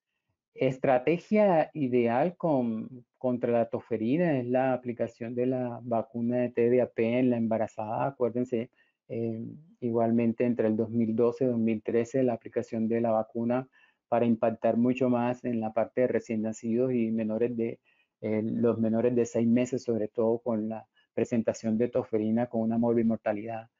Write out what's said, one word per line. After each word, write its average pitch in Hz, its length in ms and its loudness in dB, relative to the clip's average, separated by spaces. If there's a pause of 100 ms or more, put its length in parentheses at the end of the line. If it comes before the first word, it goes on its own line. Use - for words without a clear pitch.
(560)
Estrategia 156 1160 2
ideal 127 640 2
con, 120 720 -2 (120)
contra 123 340 -2
la 117 180 2
tosferina 131 720 0
es 120 80 -4
la 127 260 2
aplicación 120 600 -6
de 123 100 0
la 123 380 -4
vacuna 117 540 -2
de 123 120 0
T 120 200 2
D 123 120 4
A 113 80 0
P 117 300 0
en 131 100 4
la 120 80 2
embarazada. 110 680 -2
Acuérdense, 123 640 -2 (380)
eh, 113 380 -6 (340)
igualmente 117 640 2
entre 117 240 2
el 110 80 2
dos 110 140 -2
mil 110 260 0
doce 120 300 2
y - 20 2
dos 117 120 0
mil 110 220 0
trece, 120 420 0
la 123 100 2
aplicación 113 540 -4
de 117 120 0
la 117 120 0
vacuna 117 580 -2 (400)
para 117 160 2
impactar 113 500 2
mucho 127 340 2
más 123 360 -2
en 120 160 -4
la 110 100 -4
parte 113 300 0
de 123 60 4
recién 113 340 -2
nacidos 113 500 -2
y 113 200 0
menores 113 440 -2
de, 117 240 -4 (420)
eh, 110 220 0
los 117 360 0
menores 113 360 2
de 117 100 2
seis 117 220 0
meses, 123 360 2
sobre 107 240 -2
todo 117 320 0
con 110 280 -4
la 110 200 -10 (260)
presentación 113 640 0
de 120 100 2
tosferina 113 600 0
con 113 140 -4
una 113 160 0
morbimortalidad 113 920 0 (100)